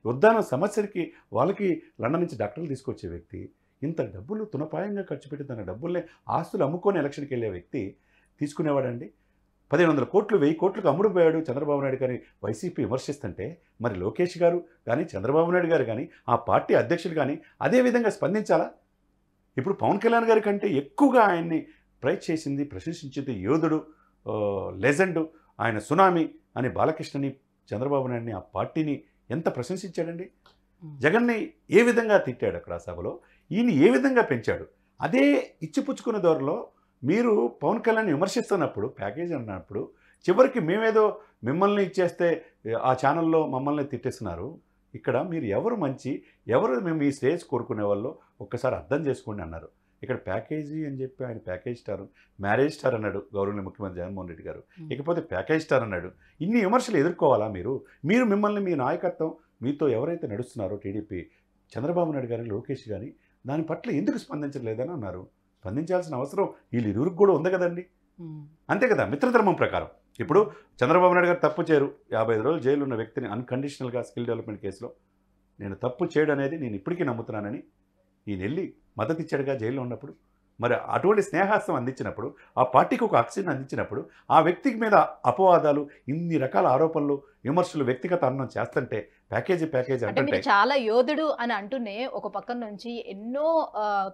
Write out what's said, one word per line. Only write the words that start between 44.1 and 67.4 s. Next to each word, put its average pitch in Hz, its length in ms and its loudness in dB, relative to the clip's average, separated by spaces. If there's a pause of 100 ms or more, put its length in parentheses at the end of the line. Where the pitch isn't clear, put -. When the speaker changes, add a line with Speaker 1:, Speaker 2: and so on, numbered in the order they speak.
Speaker 1:
ఇక్కడ 117 220 -2
మీరు 160 280 -2
ఎవరు 143 300 0
మంచి, 147 480 -4 (240)
ఎవరు 214 320 2
మేము 165 240 -2
ఈ 143 80 4
స్టేజ్ 143 320 0
కోరుకునే 117 400 -4
వాళ్ళు 101 320 0 (260)
ఒక్కసారి 117 340 -2
అర్థం 120 300 -2
చేసుకోండి" 113 380 -4
అన్నారు. 82 260 -12 (340)
ఇక్కడ 113 140 -4
ప్యాకేజీ 147 680 -6
అని 135 160 -8
చెప్పి 127 240 -10
ఆయన 117 120 -10
ప్యాకేజ్ 104 420 -8
స్టార్, 98 220 -8 (400)
మ్యారేజ్ 120 320 2
స్టార్ 127 220 0
అన్నాడు 101 300 -4 (100)
గౌరవనీయ 101 260 -2
ముఖ్యమంత్రి 92 400 -10
జగన్మోహన్ 92 280 -10
రెడ్డి 82 160 -18
గారు. - 180 -12 (180)
Speaker 2:
Hmm. 151 120 -8
Speaker 1:
ఇకపోతే 156 280 -2
ప్యాకేజ్ 156 420 -2
స్టార్ 131 200 2
అన్నాడు. 92 280 -6 (300)
ఇన్ని 220 180 2
విమర్శలు 214 380 2
ఎదుర్కోవాలా 139 500 4
మీరు? 104 360 -6 (220)
మీరు 233 200 4
మిమ్మల్ని, 208 360 2
మీ 180 140 -2
నాయకత్వం, 160 580 -2 (280)
మీతో 143 280 0
ఎవరైతే 151 380 -2
నడుస్తున్నారో 104 500 -6
టీడీపీ, 101 500 -8 (500)
చంద్రబాబు 165 340 -2
నాయుడు 131 160 -4
గారు, 117 160 -6
లోకేష్ 110 460 -8
గాని 101 240 -10 (340)
దాని 151 160 -4
పట్ల 175 280 -6
ఎందుకు 202 260 -2
స్పందించలేదని 143 760 -6
అన్నారు. 95 360 -10 (320)
స్పందించాల్సిన 160 560 -4
అవసరం 156 340 -2 (240)
వీళ్ళు 117 160 0
ఇరువురికి 143 260 0
కూడా 196 180 6
ఉంది 165 160 2